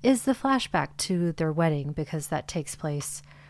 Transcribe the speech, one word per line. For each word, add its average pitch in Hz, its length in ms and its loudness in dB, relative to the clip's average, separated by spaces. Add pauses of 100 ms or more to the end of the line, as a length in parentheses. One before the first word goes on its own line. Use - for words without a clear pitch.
is 254 200 6
the 269 100 2
flashback 233 640 0
to 175 360 0
their 160 180 0
wedding, 151 400 2
because 151 360 -4
that 147 200 -4
takes - 280 -6
place, 147 460 -4 (280)